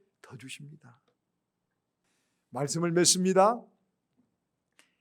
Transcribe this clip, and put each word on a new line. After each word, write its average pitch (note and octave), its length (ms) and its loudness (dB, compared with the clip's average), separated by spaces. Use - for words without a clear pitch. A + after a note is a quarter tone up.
더 - 160 -20
주십니다. C3+ 640 -20
말씀을 E3 400 -4
맺습니다. F#3 680 2